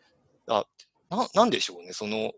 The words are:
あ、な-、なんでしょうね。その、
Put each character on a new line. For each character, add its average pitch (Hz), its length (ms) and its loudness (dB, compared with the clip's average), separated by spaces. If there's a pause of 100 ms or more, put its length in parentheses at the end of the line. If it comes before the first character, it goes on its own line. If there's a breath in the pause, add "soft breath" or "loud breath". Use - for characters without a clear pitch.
(480)
あ、 107 180 2 (440)
な-、 220 240 -2
な 214 120 8
ん 233 40 2
で 120 100 0
し - 100 -4
ょ 87 100 -14
う 85 40 -18
ね。 90 100 -14
そ 104 140 -8
の、 110 300 -4